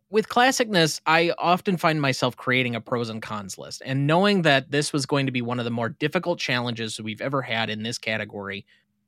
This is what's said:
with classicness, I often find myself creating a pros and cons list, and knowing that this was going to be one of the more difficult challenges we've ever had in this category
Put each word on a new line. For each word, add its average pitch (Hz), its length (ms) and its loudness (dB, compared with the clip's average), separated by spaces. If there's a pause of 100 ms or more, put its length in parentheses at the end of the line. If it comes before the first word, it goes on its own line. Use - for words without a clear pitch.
with 208 200 0
classicness, 220 760 2
I 165 320 4
often 175 380 2
find 156 260 2
myself 131 360 0
creating 123 380 0
a 113 60 -4
pros 117 280 -4
and 110 120 -8
cons 104 360 -10
list, - 280 -14
and 135 220 0
knowing 185 360 4
that 147 280 4
this 147 220 0
was 143 120 -2
going 139 200 0
to 135 60 -2
be 127 100 -2
one 123 180 -4
of 117 60 -4
the 120 60 -4
more 117 180 -2
difficult 170 500 -2
challenges 120 640 -4
we've 107 200 -8
ever 135 200 -2
had 113 280 -2
in 107 140 -6
this 117 140 -6
category 101 680 -6 (420)